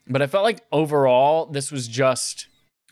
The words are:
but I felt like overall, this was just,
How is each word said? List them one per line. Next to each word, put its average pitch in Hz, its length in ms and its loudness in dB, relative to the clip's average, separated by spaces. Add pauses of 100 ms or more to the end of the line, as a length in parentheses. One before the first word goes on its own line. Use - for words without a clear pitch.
but 135 120 -2
I 143 60 0
felt 190 160 -2
like 226 200 0 (100)
overall, 147 760 2
this 139 240 -8
was 131 160 -8
just, 123 600 -2 (440)